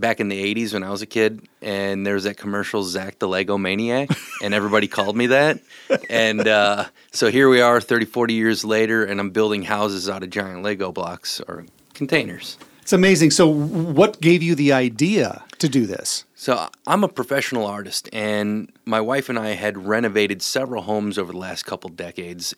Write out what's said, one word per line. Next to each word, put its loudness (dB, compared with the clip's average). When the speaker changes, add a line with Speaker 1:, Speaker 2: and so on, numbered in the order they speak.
Speaker 1:
back 0
in -2
the -4
eighties -2
when -4
I -8
was -6
a -10
kid, 0
and -4
there -2
was -2
that -4
commercial, -4
Zach -8
the -2
Lego -2
Maniac, -2
Speaker 2:
<laughs> -12
Speaker 1:
and -2
everybody 2
called -2
me 2
that. 4
And, 2
uh, 4
so 2
here 6
we 8
are 6
thirty, 0
forty -2
years 0
later, 2
and -2
I'm -4
building 0
houses -2
out -8
of -12
giant -6
Lego -4
blocks -8
or -14
containers. -4
Speaker 2:
It's -2
amazing. 6
So 6
what 2
gave 6
you 2
the 4
idea 2
to 0
do 2
this? -6
Speaker 1:
So -2
I'm 2
a 0
professional -2
artist, -8
and -4
my 0
wife -2
and -4
I -4
had -4
renovated 0
several -4
homes -2
over -4
the -10
last -10
couple -10
decades, -12